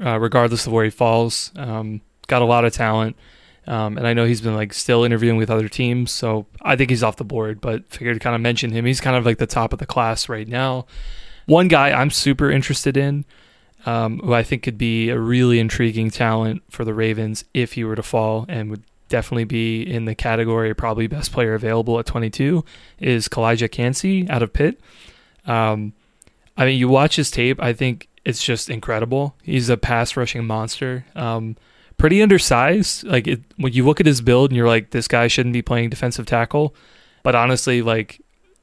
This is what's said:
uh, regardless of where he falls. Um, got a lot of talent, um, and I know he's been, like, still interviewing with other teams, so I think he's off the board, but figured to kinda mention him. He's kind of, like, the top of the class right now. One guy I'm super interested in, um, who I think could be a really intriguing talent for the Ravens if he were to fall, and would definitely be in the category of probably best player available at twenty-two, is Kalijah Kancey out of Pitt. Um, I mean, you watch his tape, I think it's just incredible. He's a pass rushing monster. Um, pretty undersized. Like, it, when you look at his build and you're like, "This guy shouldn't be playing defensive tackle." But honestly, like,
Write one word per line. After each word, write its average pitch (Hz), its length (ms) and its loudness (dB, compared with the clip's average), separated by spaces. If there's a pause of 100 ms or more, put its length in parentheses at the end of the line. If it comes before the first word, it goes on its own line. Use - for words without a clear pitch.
uh, 117 140 0
regardless 117 480 2
of 117 60 -4
where 113 120 2
he 110 60 0
falls. 117 680 0
Um, 110 440 -8 (260)
got 123 160 0
a 120 40 4
lot 117 180 4
of 117 80 2
talent, 113 440 0 (500)
um, 110 320 -4
and 120 80 -4
I 117 80 2
know 117 100 2
he's 117 160 2
been, 110 140 -2
like, 107 180 -4
still 120 320 2
interviewing 117 320 2
with 110 140 0
other 110 180 0
teams, 123 420 -2
so 110 360 -4 (160)
I 139 140 2
think 123 140 0
he's 117 120 2
off 110 140 0
the - 80 -10
board, 107 360 -6
but 113 300 -6
figured 120 260 -6
to 110 40 -8
kinda 120 180 -2
mention 117 340 -2
him. 117 140 -2
He's 127 140 0
kind 131 160 0
of, 117 100 0
like, 117 120 2
the 123 80 0
top 117 260 -2
of - 60 -4
the 135 80 -8
class 113 420 -2
right 110 200 -8
now. 127 380 -4 (600)
One 175 220 6
guy 143 220 6
I'm 135 200 2
super 139 400 2
interested 135 460 0
in, 143 300 0 (580)
um, 113 360 -2
who 147 120 -2
I 117 100 4
think 127 200 -4
could 113 160 -6
be 113 320 0
a 120 80 -2
really 120 420 4
intriguing 110 500 0
talent 110 600 -2
for 117 160 -8
the 110 80 -4
Ravens 110 580 -2
if 123 220 -4
he 120 100 -4
were 110 100 -4
to 113 80 -6
fall, 110 460 -2
and 110 220 -6
would 107 120 -10 (280)
definitely 117 340 -2
be 113 380 -2
in 117 240 -6
the 110 80 -4
category 113 560 0
of 107 80 -6
probably 113 280 -2
best 143 240 -6
player 113 240 0
available 113 440 0
at 117 80 -6
twenty-two, 135 580 -2 (340)
is 117 300 0
Kalijah 117 420 0
Kancey 180 600 -2
out 120 120 0
of 107 120 -2
Pitt. 165 260 0 (680)
Um, 110 460 -2 (640)
I 131 80 2
mean, 131 140 2
you 123 100 2
watch 135 280 4
his 147 140 0
tape, 127 320 0
I 120 120 0
think 123 340 -4 (160)
it's - 180 -4
just - 280 -4
incredible. 120 720 -4
He's 127 260 0
a 123 80 4
pass 120 400 -2
rushing 120 300 -4
monster. 120 580 -6 (100)
Um, 113 420 -6 (420)
pretty 180 240 6
undersized. 180 840 4
Like, 135 240 0
it, 117 140 -4 (160)
when 131 160 -2
you 127 100 4
look 147 160 6
at 156 60 2
his 135 160 4
build 123 280 6
and 127 60 0
you're 117 100 4
like, 113 240 2
"This 117 160 -4
guy 120 200 2
shouldn't 123 260 0
be 120 100 -2
playing 117 280 -2
defensive 120 340 -4
tackle." 139 500 0 (480)
But 127 120 2
honestly, 123 480 2
like, 113 400 -2 (400)